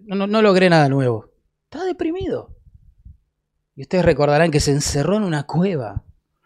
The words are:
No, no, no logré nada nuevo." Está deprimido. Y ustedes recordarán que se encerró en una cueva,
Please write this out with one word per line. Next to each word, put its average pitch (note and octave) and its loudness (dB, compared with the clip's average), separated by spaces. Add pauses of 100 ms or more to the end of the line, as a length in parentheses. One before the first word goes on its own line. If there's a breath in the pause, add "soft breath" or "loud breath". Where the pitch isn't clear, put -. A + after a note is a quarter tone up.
No, G3 -6
no, G3 -2
no G#3+ 0
logré F#3 4
nada D#3 4
nuevo." B2+ -2 (340)
Está E4 -10
deprimido. F4 -6 (1200)
Y C#3 -16
ustedes F3+ 0
recordarán D3+ 2
que D3 0
se D3 0
encerró C#3+ -2
en G#3+ -2
una D3+ -4
cueva, D3+ -4 (420)